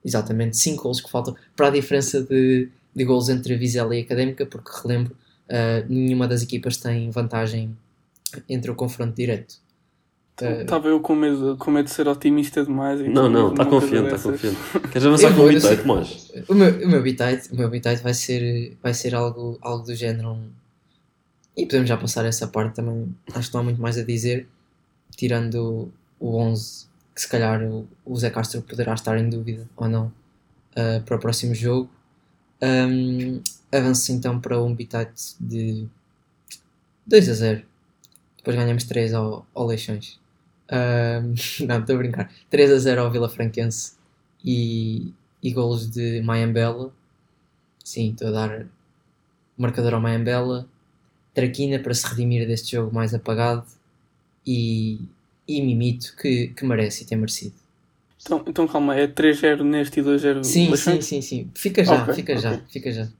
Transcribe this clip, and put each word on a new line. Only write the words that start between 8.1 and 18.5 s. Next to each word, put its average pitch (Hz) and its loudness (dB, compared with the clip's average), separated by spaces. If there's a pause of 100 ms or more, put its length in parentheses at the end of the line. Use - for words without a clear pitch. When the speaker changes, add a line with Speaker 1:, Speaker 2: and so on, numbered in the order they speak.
Speaker 1:
entre 123 -6
o 117 -6
confronto 120 -6
direto. 117 -6 (760)
Speaker 2:
Então, 123 -6 (120)
Speaker 1:
Ah, - -8
Speaker 2:
tava 156 -2
eu 156 4
com 156 0
medo, 139 0
com 151 -4
medo 147 4
de 143 -10
ser 147 0
otimista 143 2
demais 139 -2
e 139 -4
Speaker 3:
Não, 131 6
Speaker 2:
depois - 4
Speaker 3:
não, 113 6
tá 139 2
Speaker 2:
uma 139 4
coisa 135 6
Speaker 3:
confiante, 113 2
tá - -2
Speaker 2:
dessas. - -2
Speaker 3:
confiante. - -4
Queres 127 2
avançar 160 10
Speaker 1:
Eu 196 8
Speaker 3:
com - -
o - 6
Speaker 1:
vou, 143 12
eu 151 10
Speaker 3:
bitite, 101 6
Speaker 1:
sei. 104 8
Speaker 3:
Tomás? - -2 (160)
Speaker 1:
O 190 2
meu, 180 6
o 180 2
meu 147 6
bitite, 127 0
o 123 -6
meu 120 0
bitite 120 0
vai 123 0
ser, 120 -2